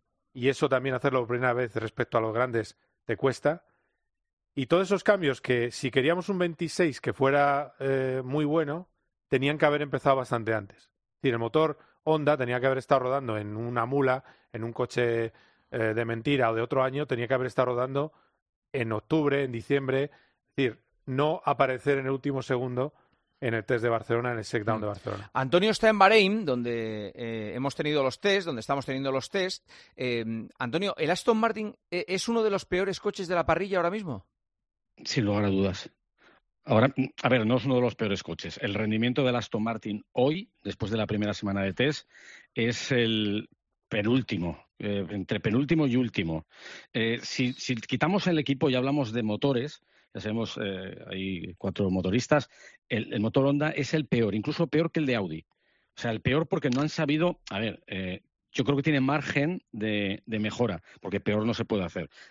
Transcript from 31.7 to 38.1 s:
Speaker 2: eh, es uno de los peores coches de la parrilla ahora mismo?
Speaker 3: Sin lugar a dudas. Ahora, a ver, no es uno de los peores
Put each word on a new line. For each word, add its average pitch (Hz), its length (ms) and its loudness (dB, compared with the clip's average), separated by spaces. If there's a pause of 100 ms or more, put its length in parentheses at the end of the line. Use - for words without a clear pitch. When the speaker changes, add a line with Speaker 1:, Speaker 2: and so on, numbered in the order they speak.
Speaker 2:
eh, - 200 -2
es 185 200 -2
uno 233 140 2
de 220 80 4
los 196 140 0
peores 185 340 -2
coches 196 300 -4
de 180 80 0
la 165 100 2
parrilla 185 300 2
ahora 170 160 2
mismo? 175 340 -8 (800)
Speaker 3:
Sin 123 200 0
lugar 101 200 2
a 101 40 2
dudas. 95 400 0 (760)
Ahora, 113 300 4 (300)
a 131 80 2
ver, 117 160 4
no 120 100 4
es 113 80 -2
uno 131 120 2
de 123 40 4
los 123 140 2
peores 113 280 -2